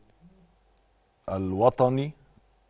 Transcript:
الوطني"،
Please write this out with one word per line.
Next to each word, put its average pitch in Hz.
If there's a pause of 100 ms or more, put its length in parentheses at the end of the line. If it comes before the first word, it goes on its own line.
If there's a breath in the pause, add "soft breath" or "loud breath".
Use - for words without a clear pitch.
(1300)
الوطني"، 127 (580)